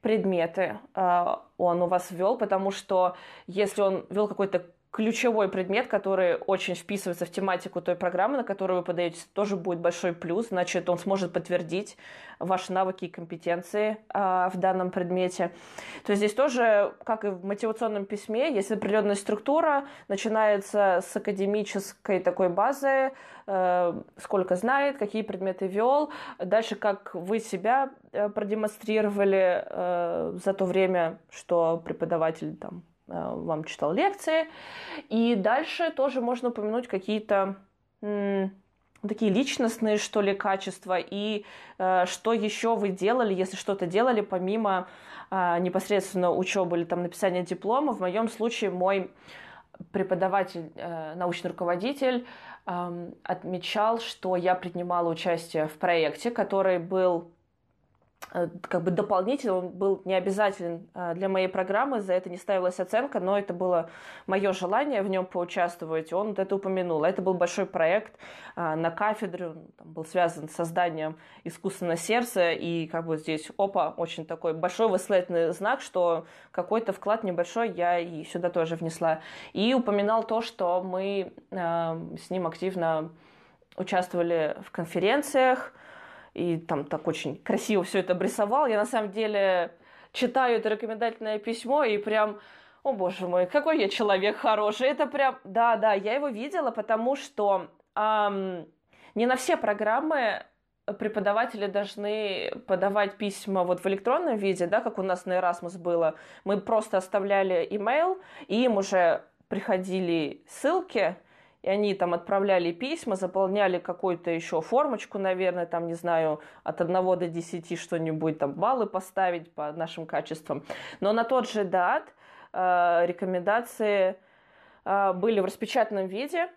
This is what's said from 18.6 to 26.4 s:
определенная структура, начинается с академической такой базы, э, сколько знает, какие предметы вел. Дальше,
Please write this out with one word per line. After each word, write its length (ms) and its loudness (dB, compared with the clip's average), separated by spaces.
определенная 440 2
структура, 720 2
начинается 960 4
с 140 -8
академической 1040 -2
такой 300 2
базы, 640 2
э, 560 2
сколько 380 2
знает, 420 2
какие 240 -2
предметы 460 -4
вел. 420 2
Дальше, 380 2